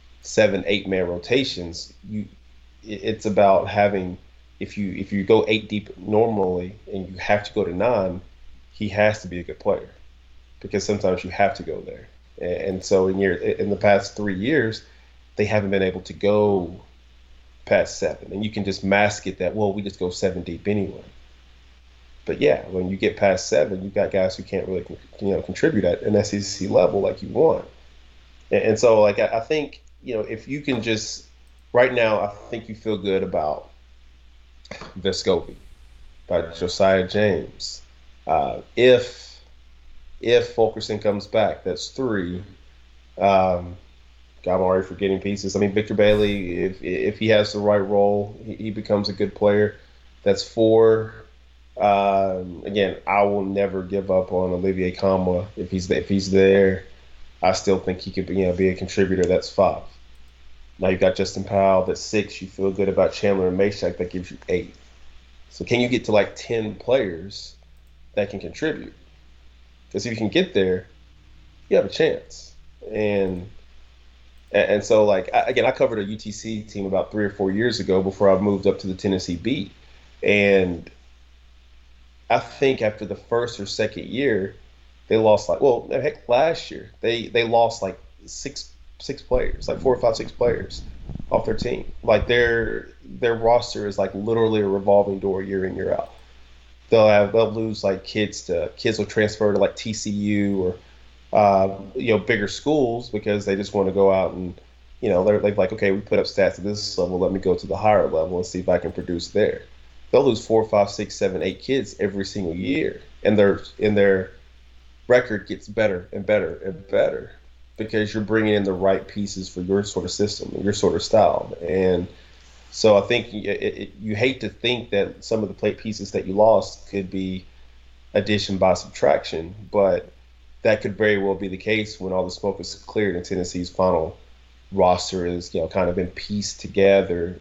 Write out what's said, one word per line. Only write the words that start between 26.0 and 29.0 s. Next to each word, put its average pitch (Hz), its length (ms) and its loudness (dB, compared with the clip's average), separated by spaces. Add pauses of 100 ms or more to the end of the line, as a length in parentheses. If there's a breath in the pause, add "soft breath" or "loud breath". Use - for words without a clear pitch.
an 104 160 0
S 101 160 2
E 104 80 -2
C 98 260 -6
level 98 360 4
like 92 200 -2
you - 60 -10
want. - 380 0 (840)
A-, - 160 2
and 107 120 2
so, 113 240 6